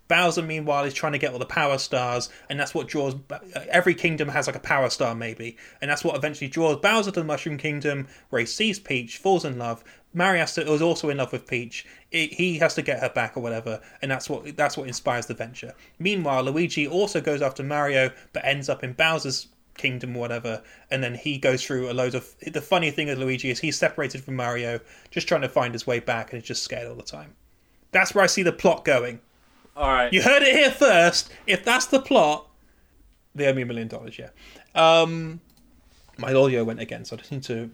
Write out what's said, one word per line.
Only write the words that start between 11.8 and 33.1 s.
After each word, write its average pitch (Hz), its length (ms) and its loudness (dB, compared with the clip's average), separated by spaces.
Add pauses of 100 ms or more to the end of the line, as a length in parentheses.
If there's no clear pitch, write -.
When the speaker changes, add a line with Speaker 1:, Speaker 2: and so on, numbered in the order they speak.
Speaker 1:
It, 160 220 -2
he 175 260 0
has 156 160 2
to 165 60 -2
get 135 200 -2
her 127 80 -2
back 117 260 -2
or 135 60 -4
whatever, 113 400 -6 (220)
and 139 80 -6
that's 131 180 -6
what, 147 260 -8
that's 147 220 0
what 139 100 -8
inspires 120 380 -4
the - 80 -8
venture. 117 400 -12 (240)
Meanwhile, 160 460 0
Luigi 147 440 0
also 180 320 0
goes 147 220 -2
after 135 220 -2
Mario, 139 480 2 (220)
but - 120 -6
ends 139 240 0
up 135 140 -4
in 127 100 -8
Bowser's 160 540 -2 (300)
kingdom 127 380 -4
or 120 40 -6
whatever, 117 420 -6 (300)
and 135 120 -2
then 123 120 -6
he 143 240 -6
goes 131 260 2
through 127 260 -4
a - 20 -4
load 127 220 0
of, - 180 -6 (120)
the 165 160 -6
funny 170 300 0
thing 151 160 -4
with 139 100 -4
Luigi 131 320 -4
is 120 100 -4
he's 151 180 -2
separated 139 460 -2
from 135 120 -8
Mario, 120 440 -4 (320)
just - 160 -4
trying 156 140 2
to 127 80 -4
find 123 240 0
his 117 140 -10
way 123 120 0
back, 117 320 -4
and 120 100 -10
is - 60 -18
just - 160 -6
scared 120 240 -10
all 120 80 -14
the 120 80 -16
time. 151 320 -16 (560)
That's 190 240 2
where 202 80 6
I 180 40 6
see 185 160 0
the 170 80 4
plot 160 340 2
going. 120 340 2 (560)
Speaker 2:
All 143 120 0
right. 127 240 4
Speaker 1:
You 185 100 6
heard 277 200 8
it 269 140 6
here 285 160 8
first. 180 580 6 (160)
If 185 180 0
that's 240 220 2
the 269 160 4
plot, 165 460 4 (880)